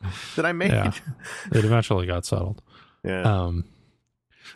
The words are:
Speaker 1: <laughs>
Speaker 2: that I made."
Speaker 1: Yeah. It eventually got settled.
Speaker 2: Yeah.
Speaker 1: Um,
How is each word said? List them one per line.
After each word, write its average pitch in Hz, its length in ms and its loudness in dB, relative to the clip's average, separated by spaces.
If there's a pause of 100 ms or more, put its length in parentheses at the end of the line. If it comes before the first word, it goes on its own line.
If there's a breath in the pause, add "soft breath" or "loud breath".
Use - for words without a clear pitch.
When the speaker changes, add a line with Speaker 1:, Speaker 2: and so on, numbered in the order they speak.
(160)
Speaker 1:
<laughs> - 220 -14
Speaker 2:
that 165 80 2
I 170 80 2
made." 175 180 0
Speaker 1:
Yeah. 101 220 2 (580 loud breath)
It 107 140 4
eventually 107 420 2
got 90 180 -2
settled. 98 360 -2 (420 soft breath)
Speaker 2:
Yeah. 92 200 -2
Speaker 1:
Um, 90 420 2 (920 loud breath)